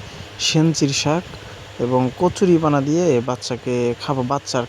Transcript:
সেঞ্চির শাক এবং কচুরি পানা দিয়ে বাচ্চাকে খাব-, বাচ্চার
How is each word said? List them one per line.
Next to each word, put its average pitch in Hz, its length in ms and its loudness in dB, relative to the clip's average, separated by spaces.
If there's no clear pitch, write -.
সেঞ্চির 156 500 2
শাক 151 340 0
এবং 127 280 2
কচুরি 180 420 4
পানা 147 200 4
দিয়ে 147 440 2
বাচ্চাকে 123 760 -2
খাব-, 135 220 -2
বাচ্চার 131 460 -2